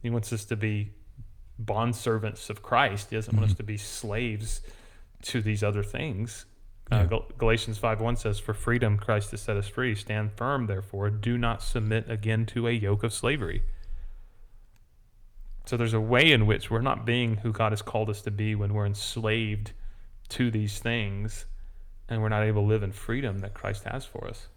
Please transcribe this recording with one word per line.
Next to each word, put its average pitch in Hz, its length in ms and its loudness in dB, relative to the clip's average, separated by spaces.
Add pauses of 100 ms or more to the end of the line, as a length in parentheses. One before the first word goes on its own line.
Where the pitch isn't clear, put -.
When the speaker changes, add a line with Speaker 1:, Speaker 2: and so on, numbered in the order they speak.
Speaker 1:
He 120 80 -2
wants 113 220 -2
us 110 140 -4
to 120 100 -4
be 104 360 -2 (680)
bondservants 110 880 0
of 107 140 -8
Christ. 113 460 2
He 113 60 -4
doesn't 110 200 -2
want 107 100 6
us 104 60 6
Speaker 2:
Mm-hmm. 92 60 4
Speaker 1:
to - 60 -8
be 107 140 -4
slaves 110 840 -4 (640)
to - 180 0
these 107 220 2
other 104 200 2
things. 120 640 -4 (460)
Uh, 123 60 4
Speaker 2:
Yeah. 92 100 8
Speaker 1:
Gal-, 113 180 0 (120)
Galatians 113 400 4
five 110 240 0
one 120 140 2
says, 104 240 0
"For - 140 -4
freedom 117 440 4
Christ 104 340 0
has 107 100 -8
set 107 160 -2
us 101 100 -2
free. 120 280 0
Stand 107 380 -2
firm, 127 340 -2
therefore. 98 420 -2
Do 107 280 0
not 117 240 2
submit 110 480 0
again 110 380 0
to 120 200 0
a 117 40 2
yoke 104 320 2
of 117 100 0
slavery." 117 500 0 (2000)
So 123 120 -2
there's 117 160 2
a 110 80 4
way 123 300 8
in 113 140 8
which 110 240 4
we're 113 120 2
not 120 240 0
being 120 320 2
who 110 140 -2
God 107 200 2
has 107 100 -2
called 110 280 -2
us 104 140 -4
to 107 80 -4
be 107 240 0
when 101 180 0
we're 104 120 2
enslaved 107 840 -2 (580)
to 120 220 2
these 107 280 0
things 107 680 -2 (640)
and 113 120 0
we're 110 80 2
not 107 140 2
able 107 200 4
to 101 40 4
live 107 160 4
in 98 80 -2
freedom 110 480 -4
that 101 140 -6
Christ 101 320 -4
has 139 200 -6
for - 220 -10
us. - 300 -10